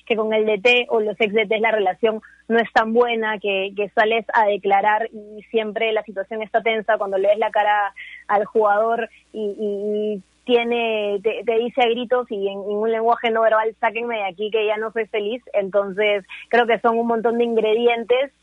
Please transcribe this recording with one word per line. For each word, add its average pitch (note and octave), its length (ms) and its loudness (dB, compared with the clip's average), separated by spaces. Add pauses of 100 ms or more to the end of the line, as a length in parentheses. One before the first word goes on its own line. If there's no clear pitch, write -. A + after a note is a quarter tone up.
que A3+ 80 0
con A3 180 -2
el G#3+ 140 2
D G#3+ 100 2
T A#3+ 320 2
o A#3 120 2
los G#3+ 200 -4
ex G#3 120 0
D A3 120 2
Ts G#3 160 -2
la A3+ 100 2
relación G#3+ 480 0 (280)
no A3+ 100 2
es A3 160 0
tan A3+ 200 2
buena, A3+ 440 0
que, G3 380 -4
que G3+ 140 -4
sales A3 440 0
a A3+ 120 4
declarar G#3 680 2
y G#3 380 -16
siempre A3 400 -2
la G#3+ 120 0
situación G3+ 380 -8
está G#3+ 220 0
tensa A3 340 0
cuando G3 220 -2
le G3 80 2
ves G#3 100 4
la A3 140 0
cara G#3 420 0 (340)
al G#3 180 0
jugador A3 640 2 (240)
y, A3 60 -10
y, G#3 760 -4
y F#3 60 -10 (240)
tiene, A#3 800 0
te, G3+ 200 -2
te A3+ 140 0
dice A#3+ 240 0
a A#3+ 80 4
gritos A#3+ 400 0
y G3 180 -4
en, G3 120 -6
en G#3 180 -4
un A3 140 0
lenguaje A3+ 400 0
no A3+ 100 2
verbal, A3 380 2
"Sáquenme A#3 380 -2
de G3+ 80 -4
aquí F#3+ 260 -6
que G#3+ 160 0
ya G#3+ 100 0
no A3 140 -6
soy A3 160 -4
feliz". A3 340 -4 (120)
Entonces, G3+ 720 0 (260)
creo A#3 180 4
que A3+ 140 2
son A#3 180 2
un A#3 80 -2
montón A#3 320 0
de A#3+ 60 2
ingredientes A#3 840 2 (120)